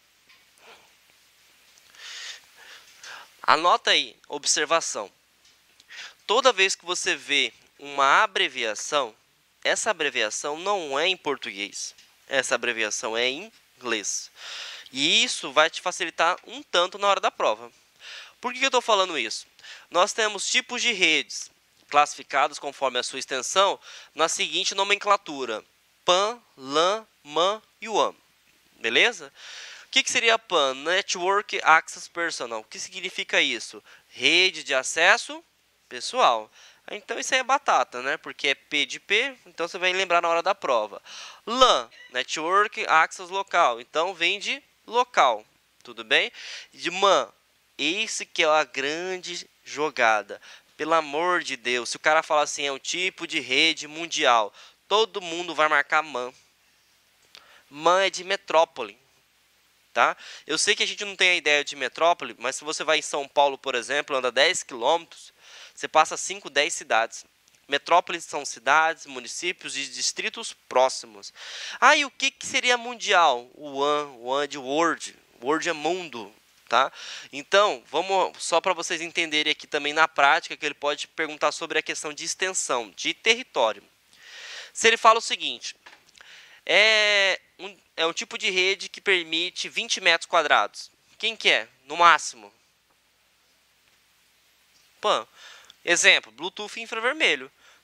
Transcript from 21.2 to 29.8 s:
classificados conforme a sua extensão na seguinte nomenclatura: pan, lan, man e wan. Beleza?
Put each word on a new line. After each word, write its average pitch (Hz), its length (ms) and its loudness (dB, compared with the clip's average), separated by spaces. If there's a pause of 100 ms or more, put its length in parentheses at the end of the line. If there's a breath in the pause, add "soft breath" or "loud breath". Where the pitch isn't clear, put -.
classificados 147 720 2
conforme 131 400 -4
a 117 40 -2
sua - 160 -8
extensão 143 600 0 (340 loud breath)
na 156 140 2
seguinte 185 480 -4
nomenclatura: 196 880 -2 (400)
pan, 202 380 2 (160)
lan, 165 500 0 (160)
man 175 380 0 (180)
e 208 80 -12
wan. 143 260 0 (600)
Beleza? 151 580 0 (540 loud breath)